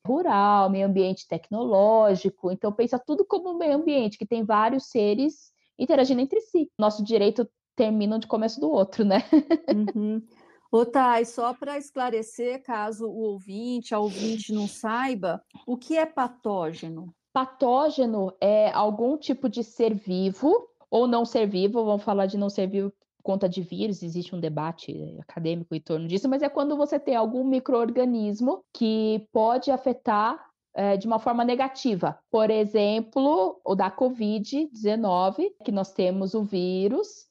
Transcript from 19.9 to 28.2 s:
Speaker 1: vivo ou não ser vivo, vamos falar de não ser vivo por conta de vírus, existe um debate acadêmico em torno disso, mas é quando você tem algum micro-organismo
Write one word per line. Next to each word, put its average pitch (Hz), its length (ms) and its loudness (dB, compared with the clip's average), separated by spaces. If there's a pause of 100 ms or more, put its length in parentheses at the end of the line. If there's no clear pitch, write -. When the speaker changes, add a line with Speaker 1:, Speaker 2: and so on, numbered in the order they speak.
Speaker 1:
vivo 196 760 0 (200)
ou 240 200 2
não 233 160 2
ser 226 220 0
vivo, 202 380 0
vamos 208 200 0
falar 196 220 0
de 202 120 -4
não 202 100 0
ser 196 200 -2
vivo 196 240 -2 (280)
por - 20 -20
conta 196 260 0
de 180 120 -6
vírus, 185 420 -6
existe 170 320 -8
um 180 60 -8
debate 156 800 -8
acadêmico 165 540 -6
em 160 60 -4
torno 165 280 -4
disso, 196 200 -2
mas 269 140 0
é 277 60 0
quando 285 280 -2
você 294 220 0
tem 277 160 -2
algum 233 300 0
micro-organismo 247 1300 0